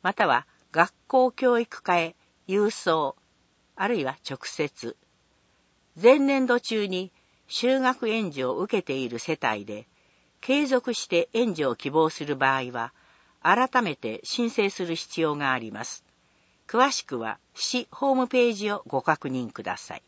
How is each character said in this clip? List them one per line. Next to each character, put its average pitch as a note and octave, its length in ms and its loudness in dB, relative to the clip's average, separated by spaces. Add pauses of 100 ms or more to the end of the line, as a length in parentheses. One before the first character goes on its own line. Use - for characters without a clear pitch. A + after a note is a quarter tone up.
ま F#3 120 0
た G#3+ 120 4
は C3 220 2 (240)
学 E3 200 4 (160)
校 B3+ 240 4
教 A#3+ 280 2
育 - 240 -6
課 F3 160 2
へ E3 160 -4 (320)
郵 G#3 240 2
送、 D#3+ 440 -2 (600)
あ F#3+ 120 -2
る A3+ 100 0
い C#3 80 -2
は C3 120 -8 (100)
直 C3+ 180 -10
接。 - 520 -8 (1040)
前 B3+ 180 8
年 C#4 280 2
度 A#3+ 120 4
中 G#3+ 280 -2
に F#3 240 -4 (360)
就 C4 320 0
学 B3+ 300 0
援 G#3+ 220 -2
助 C3+ 140 -4
を B2+ 120 -2
受 F#3+ 200 -2
け F#3 40 0
て C#3+ 120 -6
い C3 140 -4
る A#2+ 120 -6
世 D#3 240 -4
帯 G#2+ 220 -2
で、 G#2 220 -12 (520)
継 C#4+ 260 0
続 B3+ 300 0
し - 120 -10
て E3+ 260 0
援 A3+ 160 0
助 D#3 180 -2
を A#2+ 80 -2
希 - 160 -8
望 D#3 180 2
す D#3 160 -10
る C#3+ 100 -2
場 C3+ 220 2
合 B2 140 -6
は、 A#2+ 220 -6 (500)
改 A#3+ 400 4
め D#3+ 120 -2
て A2 280 -8
申 A#3 260 -2
請 G3+ 220 0
す - 140 -6
る E3+ 100 -4
必 - 260 -6
要 D3+ 140 0
が C#3+ 160 0
あ B2+ 80 0
り A2 120 -10
ま G#2+ 120 -10
す。 - 200 -14 (640)
詳 B3+ 220 4
し - 160 -6
く B2+ 140 -8
は A2+ 180 -6 (160)
市 - 380 -4
ホ C#4 220 0
ー - 20 4
ム B3+ 120 2
ペ A#3+ 220 4
ー A3+ 40 -2
ジ G#3 180 -4
を G#3 160 -6
ご C3+ 160 -4
確 D3 260 0
認 B2+ 220 -4
く - 100 -16
だ - 160 -6
さ - 200 -14
い。 - 100 -18